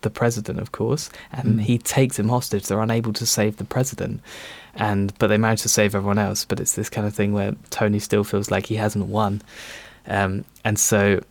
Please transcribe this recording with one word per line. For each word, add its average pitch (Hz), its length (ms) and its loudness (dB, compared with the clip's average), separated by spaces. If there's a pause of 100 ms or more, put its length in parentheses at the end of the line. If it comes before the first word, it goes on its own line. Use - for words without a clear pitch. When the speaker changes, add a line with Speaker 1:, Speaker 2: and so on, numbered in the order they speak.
Speaker 1:
the - 80 -2
president, 113 500 -2
of 104 140 -8
course, 123 380 -2 (200)
and 127 280 2
Speaker 2:
Mm. - 20 0
Speaker 1:
he 113 160 2
takes 127 420 0
him 107 120 2
hostage. 123 380 -2
They're 101 120 0
unable 113 320 0
to 110 140 -4
save 107 320 0
the 98 60 -4
president, - 580 -4 (520)
and, 101 440 0
but 113 80 4
they 104 100 6
manage 110 240 4
to - 80 -4
save 104 260 4
everyone 101 240 0
else. 98 280 0
But 95 120 -2
it's - 140 -2
this 110 160 -2
kind 107 180 -2
of 104 80 -4
thing 101 200 0
where 101 180 0 (160)
Tony 104 300 2
still 104 260 2
feels 101 260 -2
like 95 160 0
he 113 100 -4
hasn't 107 320 0
won, 104 340 0 (640)
um, 98 380 0 (180)
and 107 140 2
so 101 420 4 (100)